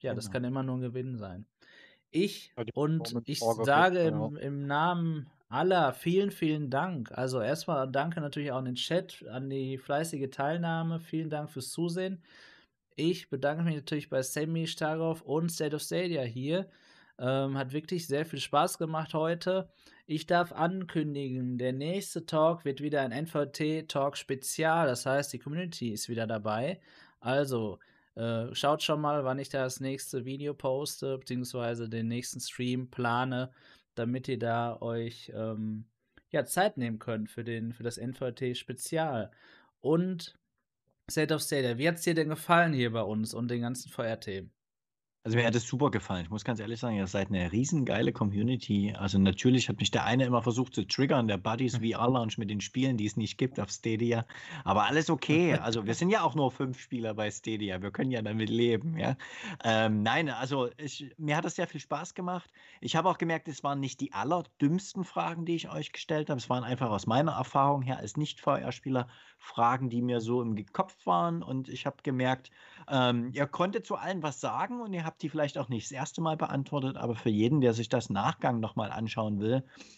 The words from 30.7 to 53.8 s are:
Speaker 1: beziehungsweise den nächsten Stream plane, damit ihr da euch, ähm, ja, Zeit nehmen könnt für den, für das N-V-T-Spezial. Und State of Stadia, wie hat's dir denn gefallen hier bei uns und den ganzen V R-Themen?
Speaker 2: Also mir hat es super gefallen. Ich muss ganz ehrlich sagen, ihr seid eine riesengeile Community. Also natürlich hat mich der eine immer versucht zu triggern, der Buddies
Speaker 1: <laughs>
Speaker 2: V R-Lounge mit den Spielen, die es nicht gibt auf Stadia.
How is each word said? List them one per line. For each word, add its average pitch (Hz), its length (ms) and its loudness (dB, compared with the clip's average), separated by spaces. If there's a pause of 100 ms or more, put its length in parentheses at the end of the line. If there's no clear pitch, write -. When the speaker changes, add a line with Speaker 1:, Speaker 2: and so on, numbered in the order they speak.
Speaker 1:
beziehungsweise 120 720 -4
den 113 180 -2
nächsten 120 320 -4
Stream 127 500 -4
plane, 127 600 0 (440)
damit 120 320 -2
ihr 127 120 -2
da 117 420 0
euch, 117 540 -4
ähm, 110 500 -4 (440)
ja, 143 160 0
Zeit 196 320 2
nehmen 113 220 -2
könnt 110 300 -4
für 120 140 -8
den, 117 300 -4
für 117 100 -12
das 117 140 -4
N-V-T-Spezial. 127 1300 -4 (500)
Und 170 560 0 (720)
State 156 240 2
of 147 80 0
Stadia, 123 360 0
wie 147 100 2
hat's 170 160 0
dir 170 120 2
denn 156 140 2
gefallen 170 440 4
hier 120 180 2
bei 113 120 0
uns 107 300 0
und 117 180 -4
den 120 100 0
ganzen 123 280 -4
V - 140 -4
R-Themen? 110 480 -4 (760)
Speaker 2:
Also 113 120 2
mir 117 100 6
hat 113 80 4
es 120 100 0
super 135 240 2
gefallen. 95 360 0
Ich 85 40 -8
muss 104 140 -6
ganz 113 160 -2
ehrlich 113 220 -6
sagen, 113 160 0
ihr 98 100 0
seid 98 220 0
eine 90 200 2
riesengeile 123 640 2
Community. 104 800 0
Also 98 260 0
natürlich 117 500 6
hat 101 100 -2
mich 104 100 2
der - 140 2
eine 123 220 4
immer 123 160 4
versucht 120 340 0
zu 98 100 0
triggern, 131 440 4
der 98 80 2
Buddies 113 400 0
Speaker 1:
<laughs> - 0 -
Speaker 2:
V 110 60 -2
R-Lounge 113 520 2
mit 110 140 -2
den 107 100 -2
Spielen, 127 380 0
die 107 80 0
es 104 100 -4
nicht 107 220 -2
gibt 131 240 0
auf 101 80 -4
Stadia. 117 560 0 (400)